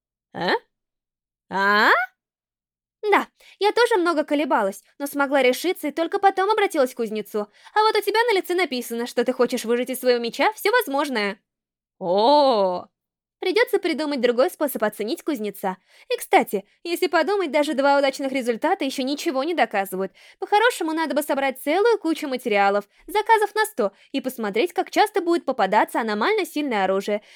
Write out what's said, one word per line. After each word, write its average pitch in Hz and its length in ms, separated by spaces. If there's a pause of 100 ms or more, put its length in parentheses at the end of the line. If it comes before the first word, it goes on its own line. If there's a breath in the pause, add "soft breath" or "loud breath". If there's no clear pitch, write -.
(340)
"А? 180 180 (960)
А?" 208 400 (1120)
"Да, 403 260 (320 soft breath)
я 403 120
тоже 466 260
много 330 260
колебалась, 285 600 (160)
но 285 80
смогла 277 340
решиться 262 460
и 285 40
только 330 280
потом 392 300
обратилась 359 440
к - 40
кузнецу. 214 500 (260 loud breath)
А 415 80
вот 427 160
у 415 40
тебя 403 180 (120)
на 392 60
лице 359 160
написано, 247 540
что 247 160
ты 254 100
хочешь 240 320
выжать 240 240
из 247 100
своего 247 200
меча 262 340
всё - 180
возможное". 277 680 (600)
"О!" 202 880 (520)
"Придётся 415 380
придумать 294 420
другой 240 300
способ 262 340
оценить 220 400
кузнеца. 208 540 (340 soft breath)
И, 494 60
кстати, 233 480 (180)
если 339 220
подумать, 359 460
даже 294 240
два 277 240
удачных 269 320
результата 262 520
ещё 269 200
ничего 269 400
не 339 100
доказывают. 196 580 (280 loud breath)
По-хорошему, 415 520
надо 311 220
бы 285 80
собрать 269 400
целую 403 380
кучу 320 280
материалов, 202 640 (160 soft breath)
заказов 415 480
на 427 120
сто, 220 260 (200 soft breath)
и 277 100
посмотреть, 233 520
как - 160
часто 403 320
будет 339 240
попадаться 247 560
аномально 247 440
сильное 262 380
оружие, 196 380 (140)